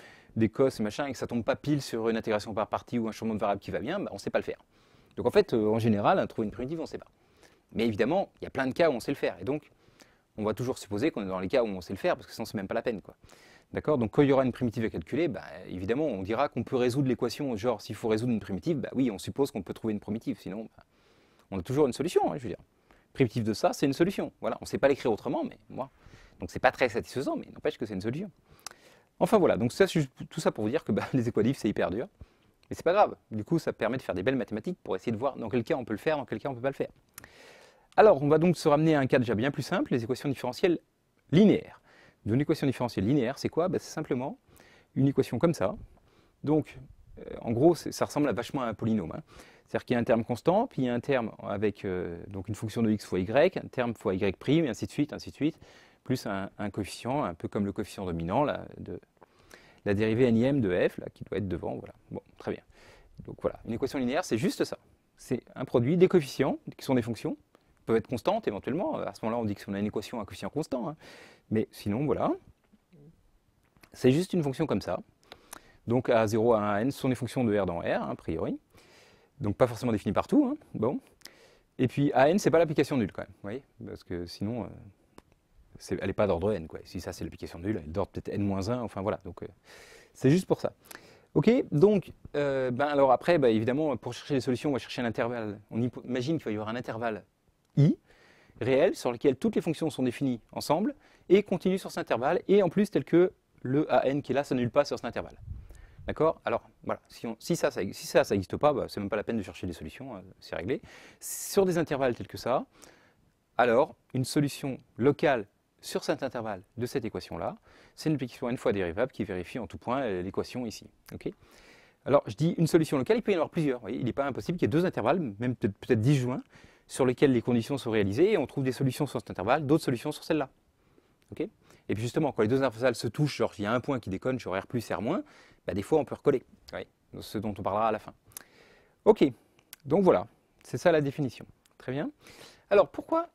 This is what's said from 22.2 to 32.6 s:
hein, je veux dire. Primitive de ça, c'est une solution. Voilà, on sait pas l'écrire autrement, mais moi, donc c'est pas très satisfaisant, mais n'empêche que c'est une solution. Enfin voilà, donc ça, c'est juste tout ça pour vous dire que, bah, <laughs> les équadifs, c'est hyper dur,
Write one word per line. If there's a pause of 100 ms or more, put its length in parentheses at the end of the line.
hein,
je
veux
dire. (520)
Primitive
de
ça,
c'est
une
solution. (100)
Voilà,
on
sait
pas
l'écrire
autrement,
mais (100)
moi, (480)
donc
c'est
pas
très
satisfaisant,
mais
n'empêche
que
c'est
une
solution. (880)
Enfin
voilà,
donc
ça,
c'est
juste (200)
tout
ça
pour
vous
dire
que,
bah,
<laughs>
les
équadifs,
c'est
hyper
dur, (600)